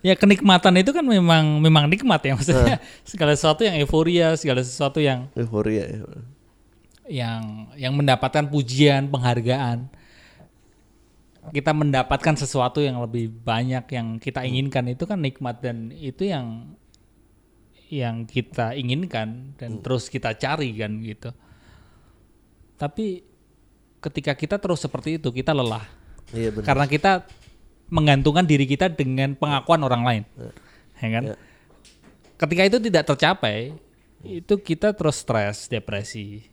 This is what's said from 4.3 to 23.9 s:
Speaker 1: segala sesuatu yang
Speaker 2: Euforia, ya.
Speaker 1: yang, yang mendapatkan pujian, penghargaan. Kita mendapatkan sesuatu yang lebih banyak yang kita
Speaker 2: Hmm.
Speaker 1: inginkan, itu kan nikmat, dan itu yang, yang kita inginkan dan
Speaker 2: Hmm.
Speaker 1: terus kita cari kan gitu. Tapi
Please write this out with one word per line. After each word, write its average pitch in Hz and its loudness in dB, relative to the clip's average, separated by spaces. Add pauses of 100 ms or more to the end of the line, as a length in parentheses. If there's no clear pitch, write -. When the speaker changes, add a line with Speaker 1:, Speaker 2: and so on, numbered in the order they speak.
Speaker 1:
segala 143 0
sesuatu 135 -2
yang 131 0
Speaker 2:
Euforia, 110 -2
ya. - -10 (1040)
Speaker 1:
yang, 120 -6 (340)
yang 131 -6
mendapatkan 143 2
pujian, 139 2
penghargaan. 123 0 (1600)
Kita 143 -2
mendapatkan 147 2
sesuatu 131 -2
yang 135 0
lebih 117 -4
banyak 123 -2
yang 120 -6 (100)
kita 127 -8
Speaker 2:
Hmm. 131 -4
Speaker 1:
inginkan, 131 -2
itu 127 -6
kan 208 -6
nikmat, 131 -6
dan 117 -8
itu 147 -10
yang, 131 -8 (1120)
yang 117 -6
kita 117 -4
inginkan 131 -6
dan 120 -14
Speaker 2:
Hmm. 110 -10
Speaker 1:
terus 127 -4
kita 117 -6
cari 139 -4
kan 107 -6 (100)
gitu. 110 -12 (1400)
Tapi 180 -6 (800)